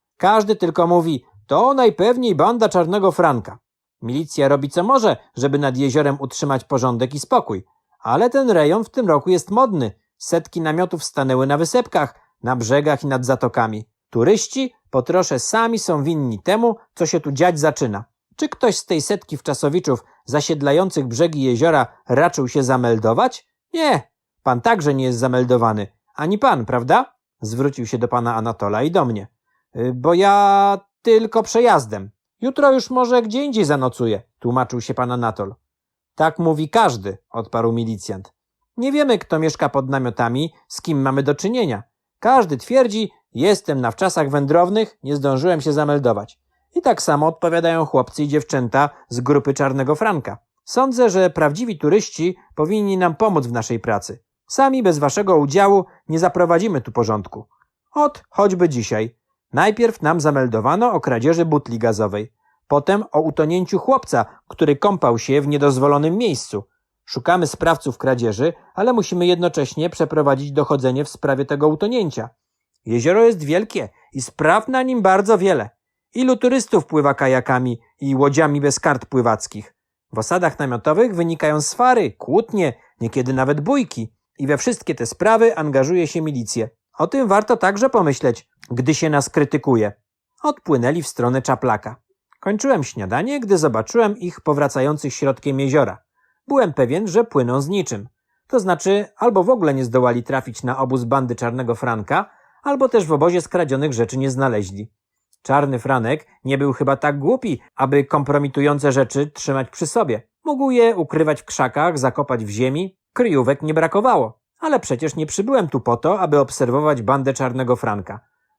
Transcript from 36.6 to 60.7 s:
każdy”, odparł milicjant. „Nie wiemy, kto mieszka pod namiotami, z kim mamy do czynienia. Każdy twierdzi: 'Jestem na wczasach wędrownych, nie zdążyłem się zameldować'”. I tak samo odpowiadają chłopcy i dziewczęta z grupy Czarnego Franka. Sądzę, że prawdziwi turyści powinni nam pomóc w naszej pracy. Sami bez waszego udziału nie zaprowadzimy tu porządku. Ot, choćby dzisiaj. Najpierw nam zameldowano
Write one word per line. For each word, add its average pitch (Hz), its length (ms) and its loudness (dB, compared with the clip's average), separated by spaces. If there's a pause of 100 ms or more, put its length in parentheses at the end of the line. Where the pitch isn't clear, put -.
każdy”, 117 480 0 (120)
odparł 117 420 -2
milicjant. 110 600 -8 (440)
„Nie 262 140 -2
wiemy, 277 280 2
kto - 200 -4
mieszka 156 300 -2
pod 135 200 -2
namiotami, 127 640 -2 (140)
z - 140 -16
kim 147 200 -2
mamy 135 220 0
do 143 120 0
czynienia. 185 480 -2 (360)
Każdy 214 380 2
twierdzi: 226 540 0 (220)
'Jestem 151 480 0
na 117 100 0
wczasach 170 380 -2
wędrownych, 175 760 2
nie 139 120 -4
zdążyłem 143 460 0
się 151 100 -2
zameldować'”. 143 640 0 (380)
I 349 60 -2
tak 233 200 2
samo 151 260 2
odpowiadają 165 580 0
chłopcy 139 380 -2
i 147 40 -2
dziewczęta 143 640 0 (200)
z 120 120 -6
grupy 139 320 2
Czarnego 135 420 0
Franka. 156 420 -4 (280)
Sądzę, 247 440 2
że 185 200 4
prawdziwi 170 480 -2
turyści 180 580 0 (200)
powinni 196 420 0
nam 175 180 0
pomóc 175 320 0
w 120 40 -6
naszej 117 280 -4
pracy. - 440 -4 (240)
Sami 262 360 0
bez 165 160 2
waszego 180 380 2
udziału 185 480 4 (220)
nie 160 120 -2
zaprowadzimy 175 640 2
tu 113 100 -12
porządku. 107 540 -4 (500)
Ot, 294 340 0
choćby 185 400 2
dzisiaj. 117 460 -4 (380)
Najpierw 214 480 2
nam 160 200 0
zameldowano 139 720 2